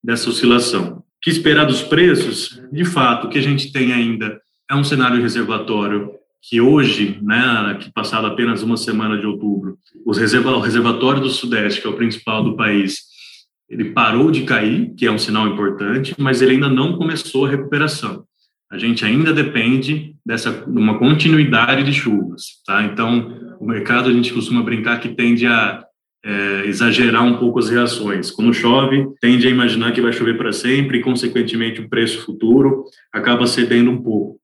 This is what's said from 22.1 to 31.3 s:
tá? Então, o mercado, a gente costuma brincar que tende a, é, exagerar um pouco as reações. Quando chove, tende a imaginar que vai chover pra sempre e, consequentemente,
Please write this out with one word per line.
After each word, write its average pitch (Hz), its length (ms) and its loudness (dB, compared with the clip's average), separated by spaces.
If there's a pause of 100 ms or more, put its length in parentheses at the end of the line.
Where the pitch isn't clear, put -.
tá? 101 180 0
Então, 117 500 -2 (240)
o - 60 -14
mercado, 120 460 0
a - 20 6
gente 120 220 2
costuma 120 280 0
brincar 117 380 -2
que 120 80 -8
tende 117 380 2
a, 107 360 0 (400)
é, 101 440 -4
exagerar 113 580 2
um 120 140 2
pouco 123 200 0
as 110 120 0
reações. 107 600 -2
Quando 113 220 2
chove, 135 560 2 (100)
tende 123 300 4
a - 20 4
imaginar 120 420 2
que 120 100 0
vai 117 100 2
chover 113 240 0
pra 113 160 -4
sempre 131 460 0
e, 117 40 0
consequentemente, 117 760 -2